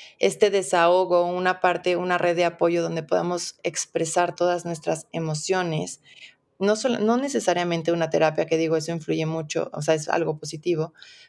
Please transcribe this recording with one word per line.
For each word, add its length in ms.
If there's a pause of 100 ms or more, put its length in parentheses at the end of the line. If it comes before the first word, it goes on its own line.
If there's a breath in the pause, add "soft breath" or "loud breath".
(200 loud breath)
este 300
desahogo, 760
una 360
parte, 340
una 220
red 180
de 80
apoyo 400
donde 200
podamos 600
expresar 720
todas 300
nuestras 480
emociones. 880 (580 loud breath)
No 160
solo, 240
no 180
necesariamente 760
una 180
terapia, 380
que 100
digo, 180
eso 160
influye 360
mucho, 460
o 100
sea, 100
es 160
algo 300
positivo, 540 (360 loud breath)